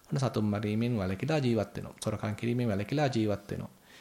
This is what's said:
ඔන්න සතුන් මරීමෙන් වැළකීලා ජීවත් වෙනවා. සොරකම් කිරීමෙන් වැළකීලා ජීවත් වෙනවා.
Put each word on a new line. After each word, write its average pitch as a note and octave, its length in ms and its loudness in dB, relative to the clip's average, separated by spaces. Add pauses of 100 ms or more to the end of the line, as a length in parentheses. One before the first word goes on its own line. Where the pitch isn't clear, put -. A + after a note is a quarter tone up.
ඔන්න D3 140 -2
සතුන් A#2 280 2
මරීමෙන් G#2+ 500 0
වැළකීලා G2+ 420 0
ජීවත් A#2 340 2
වෙනවා. - 240 -8
සොරකම් G#2+ 380 -2
කිරීමෙන් A#2+ 340 0
වැළකීලා A2+ 400 0
ජීවත් G#2+ 380 0
වෙනවා. - 240 -6 (300)